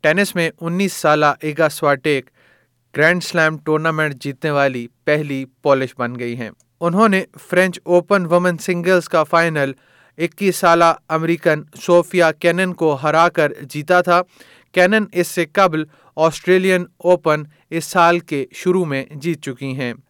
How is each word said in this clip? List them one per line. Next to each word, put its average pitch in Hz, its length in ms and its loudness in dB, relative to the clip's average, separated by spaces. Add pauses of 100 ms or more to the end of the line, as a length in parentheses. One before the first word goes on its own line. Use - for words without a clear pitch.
ٹینس 180 340 0
میں 165 140 -2 (120)
انیس 175 320 -4
سالہ 151 320 2 (160)
ایگا 156 280 -2
سواٹیک 139 600 -2 (680)
گرینڈ 165 260 2
سلیم 160 340 -2
ٹورنامنٹ 156 580 -2
جیتنے 143 360 -8
والی 131 360 -2 (180)
پہلی 143 400 -2 (160)
پولش 131 360 2
بن 123 220 -6
گئی 120 160 -8
ہیں۔ 113 140 -10 (300)
انہوں 175 280 2
نے 190 160 0 (260)
فرینچ 180 340 0
اوپن 175 420 2
ویمن 175 320 0
سنگلز 175 520 -2
کا 160 140 0
فائنل 156 480 0 (460)
اکیس 175 380 -2
سالہ 170 380 4 (160)
امریکن 165 520 -2 (200)
صوفیا 170 500 2
کینن 175 420 -2
کو 156 300 0
ہرا 160 260 2
کر 151 220 0 (100)
جیتا 151 400 0
تھا۔ 180 200 2 (500)
کینن 196 400 2
اس 175 160 -2
سے 170 260 -4
قبل 165 300 2 (320)
آسٹریلین 180 720 0 (120)
اوپن 170 460 0 (260)
اس 165 160 -6
سال 175 340 2
کے 151 320 -6
شروع 185 340 -2
میں 135 260 -6
جیت 151 300 -8
چکی 135 340 -10
ہیں۔ 120 180 -6 (160)